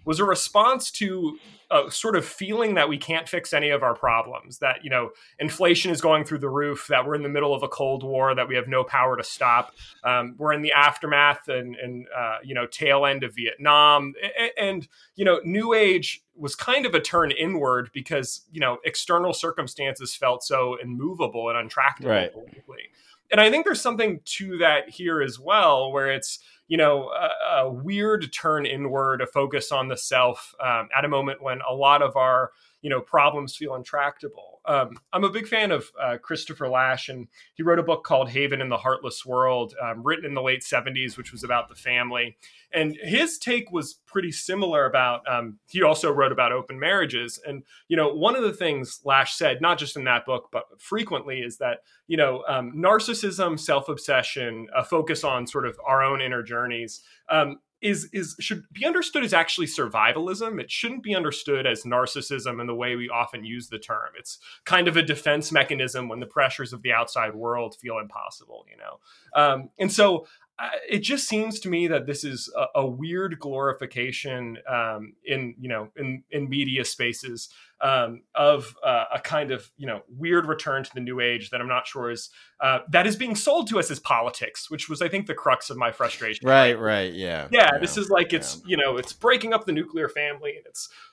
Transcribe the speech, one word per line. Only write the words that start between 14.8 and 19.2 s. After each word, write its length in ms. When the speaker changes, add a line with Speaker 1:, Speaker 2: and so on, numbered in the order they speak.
Speaker 1:
you 80
know, 180
new 320
age 480
was 180
kind 320
of 80
a 60
turn 320
inward 600
because, 500
you 80
know, 240
external 480